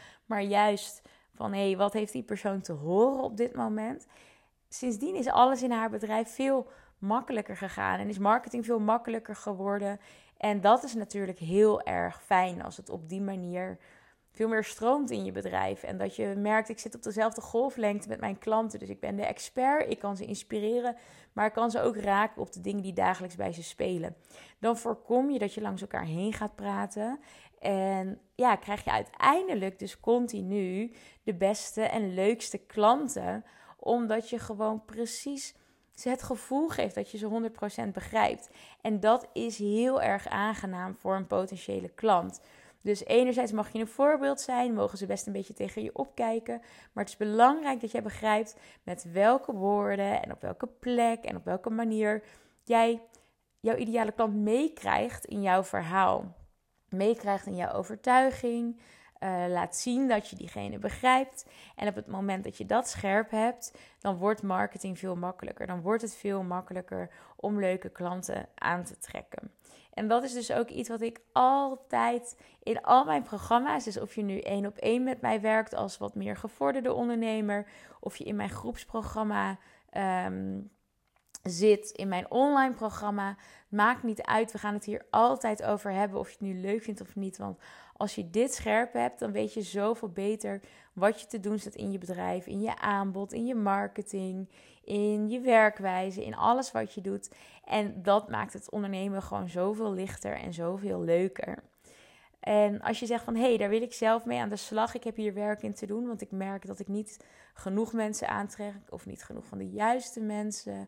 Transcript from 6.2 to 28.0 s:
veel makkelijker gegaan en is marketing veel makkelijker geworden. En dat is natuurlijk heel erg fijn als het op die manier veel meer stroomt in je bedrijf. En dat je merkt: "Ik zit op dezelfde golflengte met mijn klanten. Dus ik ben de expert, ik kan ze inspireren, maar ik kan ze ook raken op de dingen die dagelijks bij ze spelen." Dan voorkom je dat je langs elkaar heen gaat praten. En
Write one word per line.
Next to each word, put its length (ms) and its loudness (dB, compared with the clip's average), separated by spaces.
veel 380 0
makkelijker 600 -2
gegaan 420 0
en 100 -4
is 80 -4
marketing 480 2
veel 140 2
makkelijker 560 0
geworden. 640 -4
En 240 2
dat 220 8
is 100 -6
natuurlijk 460 -4
heel 420 6
erg 420 0
fijn 400 4
als 140 -8
het 120 -18
op 200 -8
die 120 -4
manier 560 -6
veel 100 2
meer 160 2
stroomt 480 0
in 140 -2
je 60 -6
bedrijf. 520 -2
En 140 -6
dat 180 -2
je 200 -2
merkt: 340 2
"Ik 100 -8
zit 160 -10
op 80 -16
dezelfde 380 0
golflengte 640 -2
met 120 -8
mijn 180 -4
klanten. 420 0
Dus 100 -12
ik 100 -10
ben 160 -4
de 100 -2
expert, 680 0
ik 80 -2
kan 180 -4
ze 80 -10
inspireren, 720 -2
maar 120 2
ik 80 0
kan 180 2
ze 100 0
ook 160 2
raken 440 2
op 100 -6
de 100 -14
dingen 220 -4
die 100 -8
dagelijks 420 0
bij 180 -2
ze 100 -10
spelen." 520 -4
Dan 180 2
voorkom 520 0
je 100 0
dat 140 -2
je 80 -6
langs 200 -6
elkaar 240 -4
heen 280 -2
gaat 220 -6
praten. 640 -4
En 600 -2